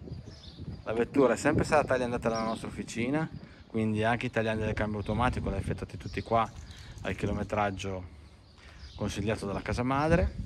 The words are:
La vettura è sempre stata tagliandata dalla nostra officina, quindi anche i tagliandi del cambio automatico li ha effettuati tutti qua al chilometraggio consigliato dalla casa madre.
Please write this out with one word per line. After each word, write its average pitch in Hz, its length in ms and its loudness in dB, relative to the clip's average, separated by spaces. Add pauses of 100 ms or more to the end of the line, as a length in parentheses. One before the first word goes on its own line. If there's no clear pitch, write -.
(840)
La 110 100 -4
vettura 117 400 6
è 104 40 2
sempre 151 280 4
stata 147 180 6
tagliandata 123 460 2
dalla 113 160 2
nostra 110 240 -4
officina, 127 600 -2 (380)
quindi 110 340 2
anche 120 260 2
i 120 40 -8
tagliandi 110 320 0
del 107 100 0
cambio 107 260 -2
automatico 110 500 0
li 95 60 0
ha 98 40 -2
effettuati - 380 -4
tutti - 240 -6
qua 113 280 2 (520)
al 95 140 -4
chilometraggio 98 1040 -2 (720)
consigliato 101 540 -2
dalla 95 160 -4
casa 113 180 0
madre. 151 540 2 (100)